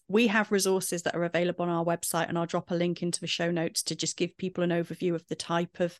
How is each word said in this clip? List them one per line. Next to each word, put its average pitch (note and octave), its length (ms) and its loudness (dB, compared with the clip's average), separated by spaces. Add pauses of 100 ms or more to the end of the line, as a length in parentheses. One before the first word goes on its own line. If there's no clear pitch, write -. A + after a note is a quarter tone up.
we A3 180 6
have G#3 260 2
resources F#3+ 520 2
that - 100 0
are E3+ 120 0
available F3 360 0
on F3 80 0
our E3+ 160 0
website, E3+ 420 0
and E3+ 120 -2
I'll E3+ 80 0
drop F3 240 -2
a - 20 -2
link F3 300 0
into F3 160 -2
the F3 80 -8
show E3+ 240 0
notes E3 320 -2
to E3 120 -2
just - 220 -4
give F3+ 180 -2
people F#3 280 -4
an F3 80 2
overview E3+ 420 -2
of E3 140 -6
the F3 80 -6
type E3+ 440 -2
of F3 200 0